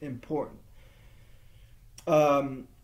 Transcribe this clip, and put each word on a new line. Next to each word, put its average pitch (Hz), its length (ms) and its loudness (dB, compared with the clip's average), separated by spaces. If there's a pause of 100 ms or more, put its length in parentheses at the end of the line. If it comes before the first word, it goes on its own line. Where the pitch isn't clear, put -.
important. 139 580 -8 (1500)
Um, 143 600 2 (160)